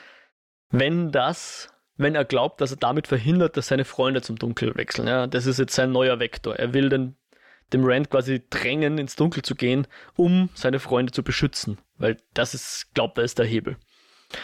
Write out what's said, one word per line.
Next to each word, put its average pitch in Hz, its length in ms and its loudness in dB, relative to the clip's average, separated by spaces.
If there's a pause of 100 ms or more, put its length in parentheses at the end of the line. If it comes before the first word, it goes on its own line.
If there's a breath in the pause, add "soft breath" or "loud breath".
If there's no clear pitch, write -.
(680 loud breath)
wenn 151 420 0
das, - 640 -2 (240)
wenn 143 160 2
er 147 120 2
glaubt, 135 360 0
dass 131 100 0
er 139 60 -10
damit 131 300 0
verhindert, 156 500 2
dass 135 100 -4
seine 135 180 2
Freunde 131 360 0
zum 113 160 -8
Dunkel 117 380 -2
wechseln. - 320 -4
Ja, 127 200 0
das 127 200 -2
ist 127 100 0
jetzt 131 160 0
sein 131 180 2
neuer 127 280 2
Vektor. 117 360 -6
Er 120 180 -4
will 139 160 4
den, 131 260 0 (580 soft breath)
dem 131 120 4
Rand 131 260 2
quasi 131 380 0
drängen, 147 500 0
ins 139 160 -8
Dunkel 156 280 2
zu 127 120 -4
gehen, 127 320 0 (280 loud breath)
um 180 380 4
seine 131 260 -2
Freunde 127 320 0
zu - 120 -4
beschützen. - 540 -2 (200)
Weil 113 200 0 (180)
das 120 180 -2
ist, - 400 -10
glaubt 120 240 -2
er, 120 60 2
ist - 160 -2
der 113 80 4
Hebel. 113 300 -2 (680 loud breath)